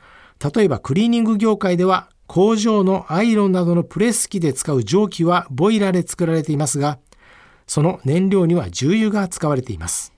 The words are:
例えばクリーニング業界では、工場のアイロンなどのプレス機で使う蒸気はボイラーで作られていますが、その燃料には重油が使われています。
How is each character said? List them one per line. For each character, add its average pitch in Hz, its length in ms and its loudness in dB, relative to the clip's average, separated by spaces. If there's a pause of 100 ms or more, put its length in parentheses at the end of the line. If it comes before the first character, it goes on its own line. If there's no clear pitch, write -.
(420)
例 202 220 2
え 185 40 4
ば 127 120 0
ク 135 140 -4
リ 202 100 2
ー - 20 2
ニ 233 140 2
ン 233 40 2
グ 220 140 0
業 214 180 2
界 185 200 0
で 180 80 0
は、 185 240 0 (180)
工 208 300 2
場 214 260 2
の 185 260 0
ア 170 140 0
イ 233 120 2
ロ 208 140 2
ン 185 40 2
な 180 120 0
ど 170 100 2
の 170 80 2
プ - 180 -8
レ 233 120 2
ス - 160 -4
機 196 120 -6
で 156 120 0
使 - 200 -6
う 127 100 2
蒸 185 260 0
気 - 160 -4
は 175 260 0
ボ 151 200 0
イ 220 80 2
ラ 196 120 2
ー - 20 0
で 180 140 0
作 - 200 -4
ら 160 60 -2
れ 160 100 0
て 156 80 -6
い 147 60 -2
ま 147 100 -2
す 143 120 -4
が、 147 200 -2 (680)
そ - 160 0
の 175 220 0
燃 175 260 2
料 190 160 2
に 170 80 2
は 120 160 -2
重 139 220 -2
油 220 180 2
が 196 180 -2
使 - 180 -6
わ 147 80 0
れ 131 80 -2
て 113 100 -10
い 90 60 -10
ま 82 100 -10
す。 - 300 -8